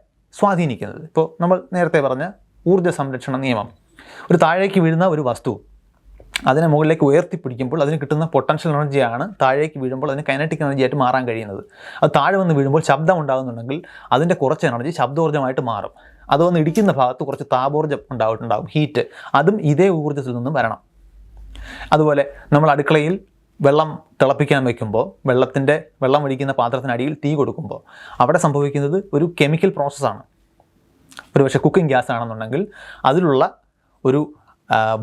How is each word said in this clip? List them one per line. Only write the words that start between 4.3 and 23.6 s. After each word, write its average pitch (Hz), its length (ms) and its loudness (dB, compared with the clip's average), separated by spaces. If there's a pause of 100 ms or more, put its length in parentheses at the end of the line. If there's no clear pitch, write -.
ഒരു 165 140 4
താഴേക്ക് 190 400 2
വീഴുന്ന 165 300 2
ഒരു 147 140 -4
വസ്തു 117 240 -4 (1000)
അതിനെ 160 220 2
മുകളിലേക്ക് 156 360 2
ഉയർത്തിപ്പിടിക്കുമ്പോൾ 139 760 0
അതിന് 156 180 -2
കിട്ടുന്ന 151 220 -2 (100)
പൊട്ടൻഷ്യൽ 151 400 0
എനർജിയാണ് 139 500 -2 (180)
താഴേക്ക് 143 400 0
വീഴുമ്പോൾ 131 300 -4
അതിന് 147 160 -6
കൈനറ്റിക് 151 360 -4
എനർജിയായിട്ട് 139 380 0
മാറാൻ 127 260 0
കഴിയുന്നത്. 110 340 -8 (400)
അത് 156 160 2
താഴെ 170 220 2
വന്ന് 170 180 2
വീഴുമ്പോൾ 139 320 2
ശബ്ദം 160 320 4
ഉണ്ടാകുന്നുണ്ടെങ്കിൽ 131 560 -4 (380)
അതിൻ്റെ 170 260 2
കുറച്ച് 143 280 0
എനർജി 120 280 -6
ശബ്ദോർജ്ജമായിട്ട് 139 720 -2
മാറും. 101 240 -8 (380)
അത് 147 140 4
വന്ന് 180 180 2
ഇടിക്കുന്ന 180 360 2
ഭാഗത്ത് 127 280 0
കുറച്ച് - 260 -10
താപോർജ്ജം 143 460 -2 (120)
ഉണ്ടായിട്ടുണ്ടാകും, 113 640 -2
ഹീറ്റ്. 147 280 0 (380)
അതും 196 160 2 (160)
ഇതേ 180 160 4 (120)
ഊർജ്ജത്തിൽ 139 380 -6
നിന്നും 131 200 -6
വരണം. 113 220 -2 (1120)
അതുപോലെ 151 300 4 (300)
നമ്മൾ 156 200 4
അടുക്കളയിൽ 151 400 2 (520)